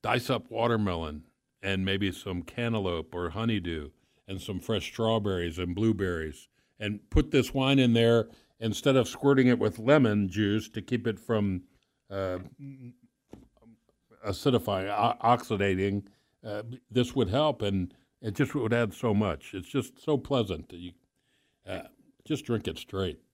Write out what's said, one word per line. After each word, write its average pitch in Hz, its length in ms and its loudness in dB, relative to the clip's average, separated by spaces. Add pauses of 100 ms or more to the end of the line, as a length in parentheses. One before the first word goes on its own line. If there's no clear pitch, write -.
Dice 120 280 0
up 117 200 -2
watermelon 98 720 0 (380)
and 95 220 -2
maybe 98 280 0
some 87 300 -8
cantaloupe 98 720 -4
or 87 160 -4
honeydew 87 600 -4 (380)
and 95 120 -10
some 95 200 -8
fresh 104 240 -4
strawberries 101 760 0
and 90 160 -4
blueberries 92 760 -2 (300)
and 104 220 -6 (100)
put 151 200 2
this 131 220 2
wine 135 260 2
in 123 160 6
there 117 340 6 (320)
instead 113 360 2
of 120 120 4
squirting 135 400 4
it 120 100 6
with 107 200 0
lemon 110 500 4
juice 104 400 0
to 107 140 -10
keep 123 240 -4
it 104 120 -4
from, 101 440 0 (480)
uh, 95 280 -4 (1900)
acidifying, 101 600 0
o-, 104 280 0 (100)
oxidating. 101 800 2 (400)
Uh, 104 180 -8 (280)
this 123 240 0
would 117 140 2
help, 139 340 0
and 98 320 -2 (260)
it 107 140 -8
just 143 200 -2
would 117 180 0
add 117 200 2
so 113 220 0
much. 98 400 0
It's 92 140 -10
just - 340 -4
so 151 140 0
pleasant 101 540 -2
that 87 80 -16
you, 87 140 -14 (760)
uh, 92 140 -8 (420)
just - 200 -4
drink 113 220 -2
it 85 120 -6
straight. 95 420 -6 (140)